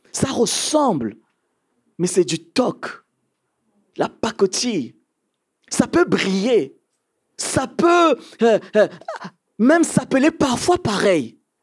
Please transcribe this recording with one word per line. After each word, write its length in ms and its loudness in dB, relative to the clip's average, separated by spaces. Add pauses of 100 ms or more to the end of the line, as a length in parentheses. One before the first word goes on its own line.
(120)
Ça 160 -2
ressemble, 880 -2 (840)
mais 80 -2
c'est 180 2
du 140 0
toc. 480 -4 (1120)
La 120 -4
pacotille. 840 -4 (720)
Ça 180 -2
peut 180 2
briller. 760 -2 (580)
Ça 300 -4
peut, 500 2 (260)
euh, 160 4 (180)
euh, 120 4 (720)
même 260 4
s'appeler 460 0
parfois 520 -2
pareil. 540 -2 (260)